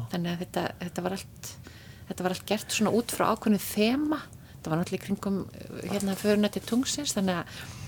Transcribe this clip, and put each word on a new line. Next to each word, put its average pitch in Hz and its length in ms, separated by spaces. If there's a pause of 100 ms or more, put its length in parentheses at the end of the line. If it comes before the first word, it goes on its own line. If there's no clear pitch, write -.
Þannig 175 240
að 170 140
þetta, 175 180 (160)
þetta 175 240
var 185 140
allt, - 340 (560)
þetta - 160
var 185 140
allt - 100
gert - 240
svona 208 240
út 233 160
frá 180 160
ákveðnu 214 320
þema. 269 640 (240)
Þetta - 260
var 160 80
náttúrulega 185 160
í - 80
kringum, 196 360 (120)
eh, - 400
hérna, 196 240
föðurnætti 208 480
tungsins, 269 480
þannig 185 300
að - 220 (220)